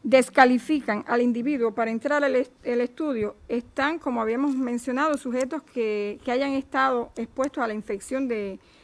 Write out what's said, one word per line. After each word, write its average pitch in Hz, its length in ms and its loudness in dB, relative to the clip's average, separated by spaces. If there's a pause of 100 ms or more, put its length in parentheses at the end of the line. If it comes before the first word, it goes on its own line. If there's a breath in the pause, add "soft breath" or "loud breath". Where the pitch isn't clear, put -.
descalifican 254 1040 4
al 233 140 2
individuo 240 520 0
para 226 160 0
entrar 285 320 0
al 262 140 2
est-, 254 160 0 (120)
el 240 160 0
estudio 240 540 -2 (140)
están, 277 500 -2
como 240 240 -2
habíamos 262 320 0
mencionado, 254 640 -2
sujetos 262 460 -4
que, 214 640 -4
que 254 60 -4
hayan 269 220 0
estado 269 640 0
expuestos 262 480 -4
a - 20 0
la 214 80 -4
infección 226 540 -4
de, 202 320 -4 (240 loud breath)